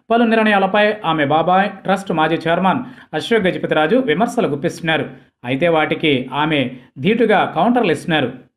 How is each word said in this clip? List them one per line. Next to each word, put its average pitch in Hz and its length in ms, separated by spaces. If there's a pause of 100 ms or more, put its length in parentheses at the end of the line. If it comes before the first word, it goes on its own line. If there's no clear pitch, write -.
(100)
పలు 240 140
నిర్ణయాలపై 214 720 (100)
ఆమె 156 200
బాబాయ్ 175 460
ట్రస్ట్ 190 420
మాజీ 160 220
చైర్మన్ 170 440 (360)
అశోక్ 202 280
గజపతిరాజు 156 540
విమర్శలు 180 520
గుప్పిస్తున్నారు. 160 600 (340)
అయితే 135 240
వాటికి 151 640
ఆమె 143 380 (300)
ధీటుగా 208 540
కౌంటర్లు 214 380
ఇస్తున్నారు. 147 400 (240)